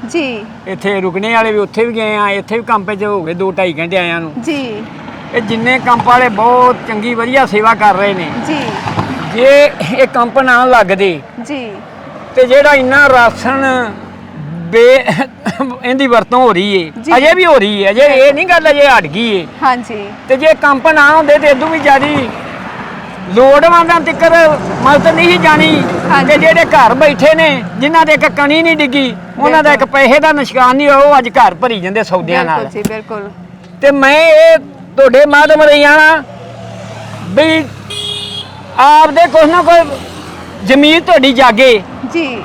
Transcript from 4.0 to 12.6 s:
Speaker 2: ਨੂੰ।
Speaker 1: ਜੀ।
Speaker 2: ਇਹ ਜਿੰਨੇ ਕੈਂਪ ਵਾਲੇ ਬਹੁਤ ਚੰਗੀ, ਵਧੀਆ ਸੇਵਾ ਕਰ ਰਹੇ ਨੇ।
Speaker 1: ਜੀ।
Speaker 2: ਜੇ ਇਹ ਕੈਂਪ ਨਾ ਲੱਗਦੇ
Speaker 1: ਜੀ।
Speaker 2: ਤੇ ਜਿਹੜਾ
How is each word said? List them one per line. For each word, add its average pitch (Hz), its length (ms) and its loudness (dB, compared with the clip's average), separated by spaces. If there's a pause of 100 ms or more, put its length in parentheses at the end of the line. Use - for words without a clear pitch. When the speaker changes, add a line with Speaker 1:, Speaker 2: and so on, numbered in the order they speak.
Speaker 2:
ਨੂੰ। 160 180 -12
Speaker 1:
ਜੀ। 240 440 -8 (520)
Speaker 2:
ਇਹ 240 80 -2
ਜਿੰਨੇ 226 360 -2
ਕੈਂਪ 240 260 0
ਵਾਲੇ 247 240 2
ਬਹੁਤ 240 480 2 (120)
ਚੰਗੀ, 226 260 -6
ਵਧੀਆ 247 320 -2
ਸੇਵਾ 214 280 0
ਕਰ 208 200 2
ਰਹੇ 202 200 -2
ਨੇ। 180 160 -8 (160)
Speaker 1:
ਜੀ। 302 140 -6 (760)
Speaker 2:
ਜੇ 277 360 4 (280)
ਇਹ 262 80 2
ਕੈਂਪ 240 320 -2
ਨਾ 254 260 2
ਲੱਗਦੇ 196 560 0 (200)
Speaker 1:
ਜੀ। 240 320 -12 (640)
Speaker 2:
ਤੇ 254 100 4
ਜਿਹੜਾ 285 280 4